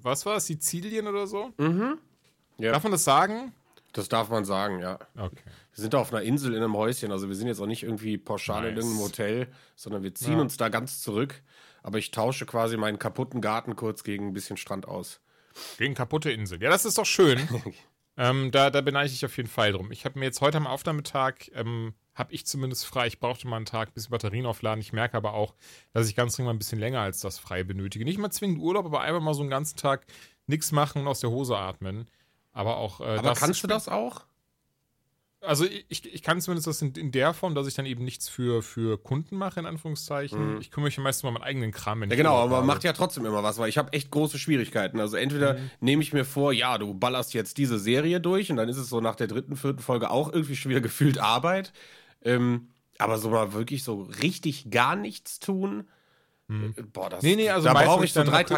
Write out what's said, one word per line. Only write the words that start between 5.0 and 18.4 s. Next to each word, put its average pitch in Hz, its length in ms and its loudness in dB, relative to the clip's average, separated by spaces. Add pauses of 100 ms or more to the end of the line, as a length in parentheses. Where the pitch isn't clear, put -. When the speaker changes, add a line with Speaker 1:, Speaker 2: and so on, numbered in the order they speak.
Speaker 1:
Okay. 98 220 -8 (360)
Speaker 2:
Wir - 80 -12
sind 110 120 -2
da 139 60 6
auf 117 140 0
einer 110 80 0
Insel 127 320 0
in 110 100 0
einem 110 120 2
Häuschen, 110 380 0
also 98 160 -4
wir 98 60 -4
sind 107 120 -4
jetzt 104 140 -4
auch 101 40 -4
nicht 113 180 -4
irgendwie 107 340 -4
pauschal 107 480 -4
in 110 100 -4
Speaker 1:
Nice. 113 80 -2
Speaker 2:
irgendeinem 110 220 -2
Hotel, 110 420 -2 (300)
sondern 101 260 -8
wir 95 100 -6
ziehen 135 200 -2
Speaker 1:
Ja. 160 80 4
Speaker 2:
uns 127 160 0
da 117 100 0
ganz 113 340 -4
zurück. 120 400 -2 (400)
Aber 101 160 -4
ich 104 140 -4
tausche 120 340 0
quasi 113 300 0
meinen 107 240 -2
kaputten 127 400 -4
Garten 110 380 -2
kurz 110 260 -6
gegen 101 240 -6
ein 98 60 -6
bisschen 95 240 -8
Strand 98 300 -8
aus. 92 340 -10 (560)
Speaker 1:
Gegen 139 160 -2
kaputte 151 360 -2
Insel. 101 320 -4
Ja, 117 80 2
das 185 140 4
ist 220 140 0
doch 220 80 2
schön. 143 340 6
Speaker 2:
<laughs> 120 340 -4 (440)
Speaker 1:
Ähm, 131 340 2